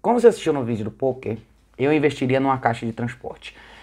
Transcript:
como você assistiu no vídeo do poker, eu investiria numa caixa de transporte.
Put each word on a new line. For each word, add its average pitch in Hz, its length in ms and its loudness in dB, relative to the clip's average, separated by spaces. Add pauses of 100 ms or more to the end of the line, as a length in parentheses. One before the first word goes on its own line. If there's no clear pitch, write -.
como 233 160 0
você 233 100 6
assistiu 160 260 2
no 139 100 -2
vídeo 110 220 -4
do 95 60 -6
poker, 127 460 -4 (400)
eu 135 140 2
investiria 135 480 2
numa 135 180 0
caixa 117 280 -2
de 113 80 -4
transporte. - 600 -10 (300)